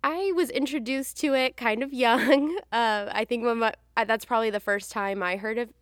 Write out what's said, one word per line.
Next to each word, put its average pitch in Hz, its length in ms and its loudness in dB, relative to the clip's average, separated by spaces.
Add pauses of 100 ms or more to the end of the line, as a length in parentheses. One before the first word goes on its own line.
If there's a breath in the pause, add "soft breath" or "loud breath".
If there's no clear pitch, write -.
I 359 320 -2
was 330 160 0
introduced 269 680 -4
to 285 140 2
it 262 220 2
kind 233 280 0
of 277 80 -8
<laughs> - 0 -
young. 269 680 4 (140)
Uh, 220 400 0
I 208 120 -2
think 233 200 -4
when 233 140 0
my, 226 160 0 (220)
uh, 226 80 2
that's 220 200 0
probably 226 260 0
the 208 100 -2
first 202 300 -2
time 196 320 -4
I 180 140 -2
heard 214 220 -6
of 240 240 -6